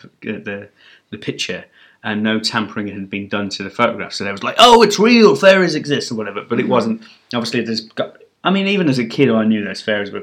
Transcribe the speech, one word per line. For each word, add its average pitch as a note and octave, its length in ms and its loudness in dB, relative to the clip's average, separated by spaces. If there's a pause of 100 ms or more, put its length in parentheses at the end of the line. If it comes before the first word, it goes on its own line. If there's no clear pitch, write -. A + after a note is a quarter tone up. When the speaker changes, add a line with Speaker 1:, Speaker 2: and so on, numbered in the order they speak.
Speaker 1:
uh, - 40 -20 (160)
the, G2+ 460 -10 (420)
the A#2 60 -12
picture, F#2+ 480 -8 (380)
and G#2+ 200 -4
no A2 160 0
tampering G#2+ 480 -4
had G2 220 -10
been G2+ 180 -8
done G2+ 220 -4
to G2 140 -10
the G2 60 -8
photograph. A2 440 -2
So - 100 -8
they G2+ 80 -6
was G2+ 120 -8
like, B2+ 160 -6
"Oh, A#3 220 8
it's - 180 2
real, A3 360 6
fairies F#3+ 400 4
exist," C3+ 360 -4
or A#2 40 -6
whatever. G2+ 260 -8
But A#2+ 180 -4
it B2+ 40 0
Speaker 2:
Mm-hmm. - 80 -2
Speaker 1:
wasn't. A2+ 300 0 (320)
Obviously, A#2 280 -4
there's A2 200 -4
got, - 360 -10 (260)
I F3+ 80 2
mean, G3 160 0
even F#3 220 0
as B2+ 100 0
a A#2 60 -2
kid, B2+ 240 2
I A2 160 2
knew G#2+ 180 2
those F#2+ 180 -8
fairies G2+ 300 -4
were G2+ 120 -8